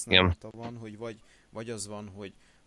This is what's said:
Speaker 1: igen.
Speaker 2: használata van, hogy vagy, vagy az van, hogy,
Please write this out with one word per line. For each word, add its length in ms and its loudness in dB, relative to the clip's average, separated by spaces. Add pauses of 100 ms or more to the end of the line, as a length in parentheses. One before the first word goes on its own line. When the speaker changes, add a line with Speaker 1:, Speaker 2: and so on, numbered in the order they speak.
Speaker 1:
igen. 200 8
Speaker 2:
használata 320 0
van, 200 -10
hogy 200 -12
vagy, 180 -8 (340)
vagy 200 -8
az 180 -6
van, 280 -8
hogy, 180 -10 (340)